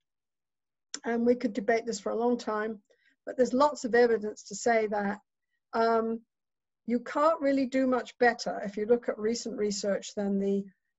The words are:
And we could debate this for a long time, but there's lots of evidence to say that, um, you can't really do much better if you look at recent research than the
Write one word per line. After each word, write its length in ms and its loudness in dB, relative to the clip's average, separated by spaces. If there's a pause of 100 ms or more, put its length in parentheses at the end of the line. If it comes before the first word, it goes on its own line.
(1040)
And 220 0
we 80 6
could 180 -2
debate 340 0
this 140 -6
for 120 -4
a 60 -2
long 180 2
time, 440 -6 (460)
but 100 -10
there's 160 2
lots 320 2
of 100 -2
evidence 500 2
to 100 -14
say 340 2
that, 300 -2 (540)
um, 480 0 (680)
you 140 0
can't 400 2
really 260 2
do 200 0
much 320 -2
better 460 2
if 120 -8
you 100 -4
look 220 2
at 100 -4
recent 380 -4
research 580 -4
than 260 -2
the 240 0 (340)